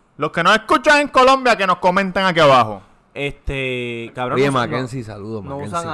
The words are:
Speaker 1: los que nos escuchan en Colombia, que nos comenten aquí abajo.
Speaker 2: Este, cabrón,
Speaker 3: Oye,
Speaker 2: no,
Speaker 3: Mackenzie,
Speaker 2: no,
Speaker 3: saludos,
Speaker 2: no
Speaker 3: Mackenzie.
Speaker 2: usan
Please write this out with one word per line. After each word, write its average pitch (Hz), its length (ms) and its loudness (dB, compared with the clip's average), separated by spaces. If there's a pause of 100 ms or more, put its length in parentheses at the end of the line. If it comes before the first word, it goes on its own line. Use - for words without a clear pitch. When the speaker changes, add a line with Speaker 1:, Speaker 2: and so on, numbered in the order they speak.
(180)
Speaker 1:
los 147 140 -4
que 170 100 -4
nos 190 120 4
escuchan 294 460 2
en 285 80 -2
Colombia, 262 480 4
que 190 100 -2
nos 180 120 0
comenten 190 480 0
aquí 165 140 2
abajo. 120 420 4 (320)
Speaker 2:
Este, 127 1000 -6
cabrón, 127 220 -4
Speaker 3:
Oye, 135 120 2
Speaker 2:
no, 139 40 -2
Speaker 3:
Mackenzie, 123 480 -4
Speaker 2:
no, 107 60 -12
Speaker 3:
saludos, 107 380 -10
Speaker 2:
no - 120 -12
Speaker 3:
Mackenzie. 143 220 -8
Speaker 2:
usan 170 160 -8